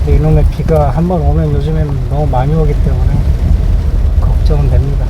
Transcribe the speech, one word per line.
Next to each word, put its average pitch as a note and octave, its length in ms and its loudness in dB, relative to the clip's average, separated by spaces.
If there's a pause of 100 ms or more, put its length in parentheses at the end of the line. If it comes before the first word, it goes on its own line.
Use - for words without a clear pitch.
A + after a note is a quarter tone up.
근데 C#3+ 120 2
이놈의 D3+ 300 2
비가 D3+ 440 0
한번 F3 320 -2
오면 D3+ 300 0
요즘엔 D#3 360 -2 (220)
너무 C#3+ 160 -2
많이 C3 260 0
오기 D3+ 220 0
때문에 - 380 0 (1080)
걱정은 - 480 2
됩니다. B2+ 420 0